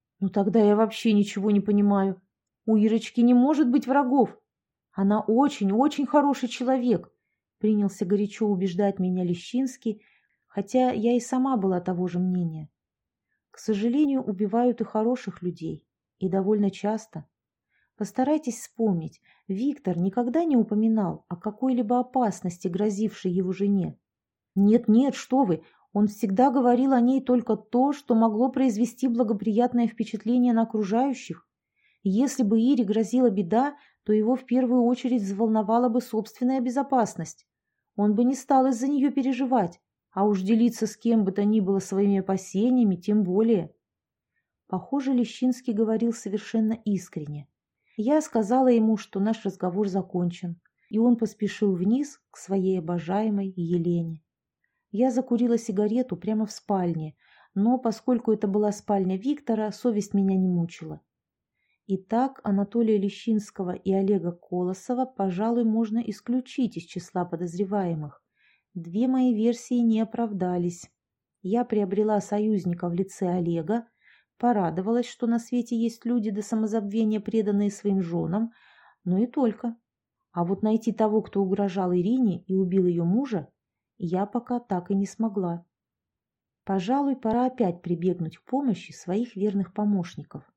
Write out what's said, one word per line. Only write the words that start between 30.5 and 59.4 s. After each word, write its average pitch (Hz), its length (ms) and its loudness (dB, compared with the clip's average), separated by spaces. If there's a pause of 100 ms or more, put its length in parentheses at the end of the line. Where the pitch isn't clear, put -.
на 226 100 4
окружающих. 226 840 -4 (560)
Если 226 400 0
бы 214 160 2
Ире 240 260 2
грозила 220 440 2
беда, 208 460 0 (280)
то 214 100 0
его 214 220 2
в 247 100 -10
первую 247 380 2
очередь 240 380 0
взволновала 220 680 0
бы 233 120 0
собственная 247 600 -4
безопасность. 247 840 -2 (500)
Он 208 200 2
бы 240 80 2
не 254 120 2
стал 262 320 2
из-за 254 200 0
неё 277 240 0
переживать, 247 680 -2 (300)
а 196 140 0
уж 208 160 2
делиться 220 460 2
с - 80 -8
кем 226 300 0
бы 190 60 -2
то 202 120 -2
ни 214 160 2
было 196 200 0
своими 196 400 0
опасениями, 196 760 0
тем 208 280 0
более. 190 500 0 (920)
Похоже, 269 460 -2
Лещинский 247 600 -2
говорил 226 400 0
совершенно 220 600 -2
искренне. 156 760 -6 (500)
Я 277 240 2
сказала 254 480 2
ему, 220 260 4
что - 240 -8
наш 220 260 -2
разговор 190 440 -2
закончен, 175 720 -4 (300)
и 208 80 -2
он 233 200 4
поспешил 208 580 -2
вниз 226 460 -2 (100)
к - 60 -20
своей 190 420 -2
обожаемой 190 760 -2
Елене. 170 680 -2 (680)
Я 247 200 2
закурила 240 460 0
сигарету 214 600 -2
прямо 214 280 -2
в 208 60 -10
спальне, 170 640 -4 (400)
но 226 220 2
поскольку 233 540 -2
это 214 160 0
была 208 240 2
спальня 196 460 -2
Виктора, 220 540 -4